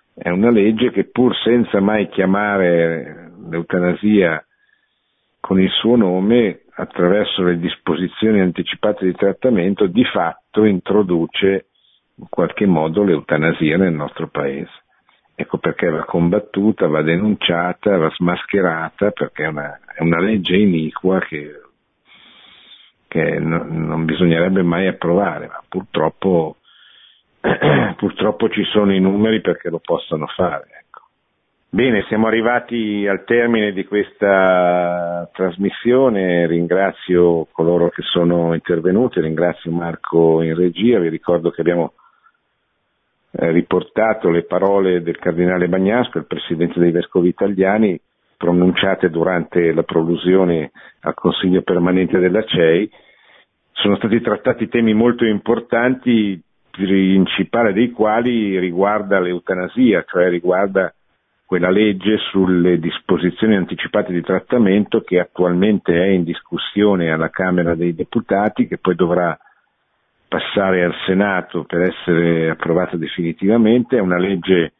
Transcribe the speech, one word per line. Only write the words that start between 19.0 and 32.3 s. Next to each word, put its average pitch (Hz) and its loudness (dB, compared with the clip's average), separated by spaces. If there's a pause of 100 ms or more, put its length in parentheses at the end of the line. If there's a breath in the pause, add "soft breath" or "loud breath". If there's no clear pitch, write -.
perché 73 -6
è 80 -4
una, 73 -10 (140)
è - -8
una 82 0
legge 92 0
iniqua 92 0
che, 73 -12 (1500 loud breath)
che 80 -2
no, 82 -4
non 80 -4
bisognerebbe 85 2
mai 87 0
approvare, 87 -2
ma - -16
purtroppo, 82 -2 (840 soft breath)
<clears throat> 135 0
purtroppo 107 -2
ci 104 -2
sono 101 2
i 95 2
numeri 104 2
perché 87 -4
lo 82 -6
possano 78 -4
fare, 78 -4 (140)
ecco. - -20 (680)
Bene, 110 2
siamo 113 0
arrivati 110 0